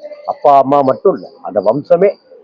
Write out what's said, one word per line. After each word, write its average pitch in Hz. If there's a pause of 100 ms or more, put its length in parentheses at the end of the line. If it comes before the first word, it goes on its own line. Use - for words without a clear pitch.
(260)
அப்பா 139
அம்மா 139
மட்டும் 135
இல்ல, 87 (140)
அந்த 92
வம்சமே. 170 (300)